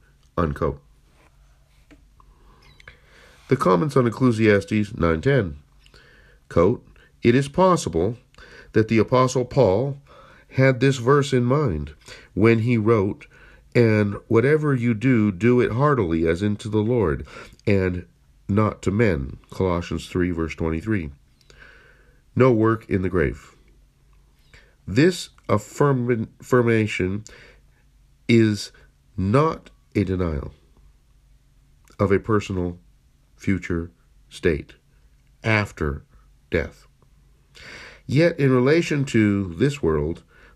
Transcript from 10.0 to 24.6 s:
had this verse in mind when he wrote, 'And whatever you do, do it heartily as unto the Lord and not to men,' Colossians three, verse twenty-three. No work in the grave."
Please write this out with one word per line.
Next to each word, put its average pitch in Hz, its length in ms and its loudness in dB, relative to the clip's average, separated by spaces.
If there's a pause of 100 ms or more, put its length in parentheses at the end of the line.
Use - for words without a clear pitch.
had 131 280 2
this 135 200 0
verse 139 340 2
in 123 120 0
mind 120 500 -2 (380)
when 113 280 2
he 120 180 0
wrote, 104 480 -2 (480)
'And 107 400 2 (140)
whatever 143 460 2
you 120 200 -2
do, 107 380 2
do 120 280 2
it 110 120 0
heartily 107 560 0
as 85 140 0
unto 104 260 -4
the 107 140 0
Lord 101 440 -2 (400)
and 92 400 0 (420)
not 104 340 0
to - 80 -2
men,' 92 480 0 (120)
Colossians 87 560 -4
three, 90 240 -2
verse 82 240 -6
twenty-three. 80 560 -6 (1300)
No 127 160 6
work 110 360 0
in 92 140 -2
the 92 60 -4
grave." 80 440 -4 (1300)